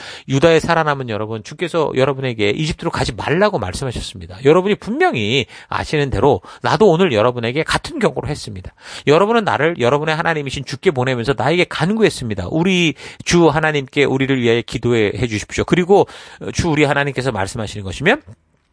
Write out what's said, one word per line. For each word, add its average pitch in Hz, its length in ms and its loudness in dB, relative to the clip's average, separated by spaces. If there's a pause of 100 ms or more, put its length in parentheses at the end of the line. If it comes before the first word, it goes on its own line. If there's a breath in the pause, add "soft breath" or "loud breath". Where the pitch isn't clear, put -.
(280 loud breath)
"유다에 156 320 6
살아남은 151 480 0
여러분, 107 340 -6
주께서 156 540 -2
여러분에게 131 540 0
이집트로 160 400 -4
가지 131 240 -4
말라고 175 440 0
말씀하셨습니다. 95 880 -8
여러분이 185 300 6
분명히 165 720 0 (240 loud breath)
아시는 139 400 -2
대로 107 320 2 (180 loud breath)
나도 156 300 4
오늘 165 240 2
여러분에게 123 480 0
같은 - 360 -4
경고를 165 300 -2
했습니다. 107 460 -10 (320 loud breath)
여러분은 202 380 4
나를 147 360 0
여러분의 147 360 2
하나님이신 151 500 -4
주께 160 240 -2
보내면서 127 440 0
나에게 156 300 0
간구했습니다. 143 840 -2
우리 175 420 2 (320 loud breath)
주 170 240 6
하나님께 147 560 0
우리를 131 380 0
위하여 117 180 2
기도해 117 680 0
주십시오. 107 380 -4
그리고 175 420 4 (460 loud breath)
주 175 160 -4
우리 147 160 2
하나님께서 139 480 0
말씀하시는 104 500 -6
것이면 156 380 -2 (520)